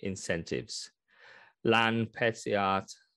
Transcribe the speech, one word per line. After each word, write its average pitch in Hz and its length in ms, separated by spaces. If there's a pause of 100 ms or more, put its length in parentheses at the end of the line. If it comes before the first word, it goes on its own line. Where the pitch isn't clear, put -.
incentives. 90 920 (720)
Lan, 113 420
Petsy 113 520
art. 98 340 (260)